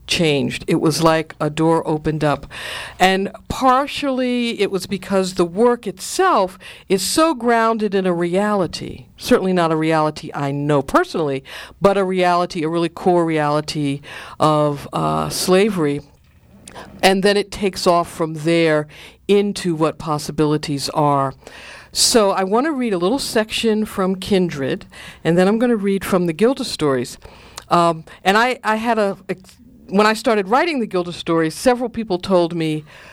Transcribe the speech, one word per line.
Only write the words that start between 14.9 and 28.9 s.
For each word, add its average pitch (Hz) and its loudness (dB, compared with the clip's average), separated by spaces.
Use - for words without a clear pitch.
uh, 156 -2
slavery. 180 0
And 190 2
then 202 4
it 202 -2
takes - -4
off 170 2
from 160 -6
there 156 0
into 196 0
what 151 0
possibilities 151 -2
are. 143 2
So 208 2
I 180 -2
want 214 0
to 330 0
read 247 -2
a 180 0
little 196 0
section 220 0
from 190 -2
Kindred, 180 -2
and 165 2
then 185 6
I'm 220 2
gonna 240 2
read 196 0
from 180 0
the 170 0
Gilda 233 0
stories. 135 -2
Um, 170 2
and 196 4
I, 240 0
I 214 0
had 226 0